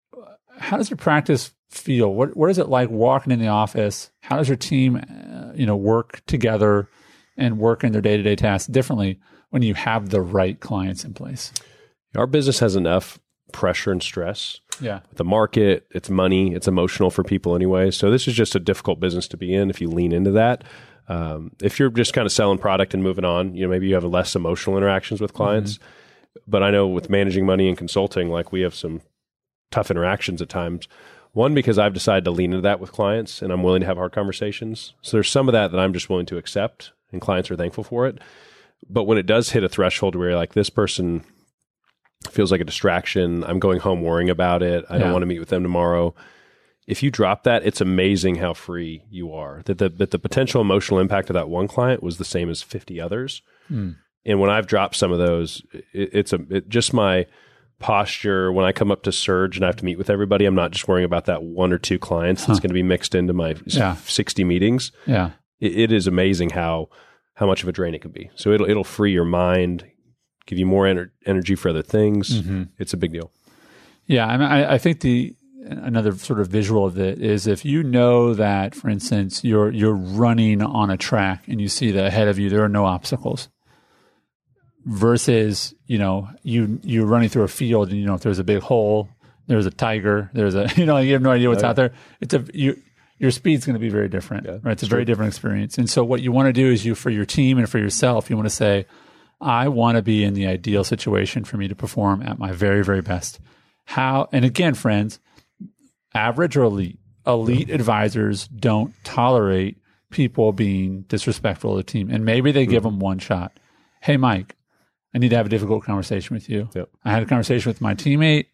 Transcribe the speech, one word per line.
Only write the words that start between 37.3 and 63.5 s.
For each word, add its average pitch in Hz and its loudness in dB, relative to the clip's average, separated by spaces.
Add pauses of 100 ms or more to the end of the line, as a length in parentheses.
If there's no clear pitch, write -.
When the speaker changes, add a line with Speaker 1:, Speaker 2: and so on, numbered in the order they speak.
Speaker 2:
are 90 -6
thankful 87 -6
for 120 -2
it. - -4 (720)
But 107 -2
when 107 4
it 92 -2
does 110 2
hit 107 2
a 90 2
threshold 92 0
where 90 0
you're 87 2
like, 85 -2
This 104 2
person 87 -2 (1080)
feels 98 2
like 90 2
a 87 -2
distraction. 87 -2
I'm 90 -2
going 92 2
home 90 0
worrying 85 0
about 87 2
it. 87 0
I 85 -2
don't 90 2
Speaker 1:
Yeah. 87 2
Speaker 2:
wanna 90 0
meet 87 -4
with 82 -12
them 90 0
tomorrow. 87 0 (720)
If - -6
you 139 2
drop 101 0
that, 117 4
it's 104 0
amazing 92 2
how 87 -2
free 82 -12
you 87 -12
are. 76 -14
That 92 -4
the, 98 2
that 90 -4
the - -2
potential 131 -2
emotional 98 2
impact 98 -2
of 92 -2
that 82 -2
one 90 -4
client 123 0
was 85 -8
the 92 -6
same 87 -4
as 82 -8
fifty 87 -12
others. 110 -8 (280)
Speaker 1:
Hmm. 104 -6 (360)
Speaker 2:
And 104 2
when 98 4
I've 104 0
dropped 98 0
some 90 2
of 87 0
those, 85 0 (100)
it, - -8
it's 101 0
a, 90 -2 (100)
it, 95 -4
just 113 0
my 95 2 (520)
posture. 98 0
When 95 2
I 95 2
come 101 0
up 98 -2
to 98 -2
Surge 92 0
and 95 0
I 90 2
have 87 0
to - -10
meet 87 -4
with 95 -8
everybody, 101 2
I'm 95 4
not 85 2
just - -8
worrying 90 4
about 85 -2
that 85 -2
one 90 0
or 87 2
two 90 -2
clients 90 -2
that's 104 2
Speaker 1:
Huh. 85 -6
Speaker 2:
gonna 90 -2
be 90 0
mixed 90 -2
into 90 0
my 85 -2